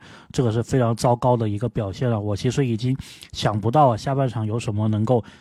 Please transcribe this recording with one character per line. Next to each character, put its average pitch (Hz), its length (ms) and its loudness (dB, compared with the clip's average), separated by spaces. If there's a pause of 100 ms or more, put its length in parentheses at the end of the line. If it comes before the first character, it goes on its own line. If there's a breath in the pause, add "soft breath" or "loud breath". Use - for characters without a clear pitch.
(300 loud breath)
这 - 120 0
个 117 100 2
是 117 100 0
非 135 160 -2
常 117 160 2
糟 120 220 2
糕 123 180 2
的 113 140 0
一 101 100 -4
个 123 80 -2
表 110 240 -4
现 120 200 -2
了。 110 100 0
我 104 160 -4
其 127 140 -2
实 135 160 0
已 117 100 -2
经 127 180 -2 (380 loud breath)
想 107 260 -2
不 104 120 0
到 147 180 6
啊， 120 80 2
下 139 180 -4
半 135 140 0
场 110 160 -4
有 107 160 -4
什 110 140 -6
么 107 140 0
能 107 140 0
够 113 220 2 (160 loud breath)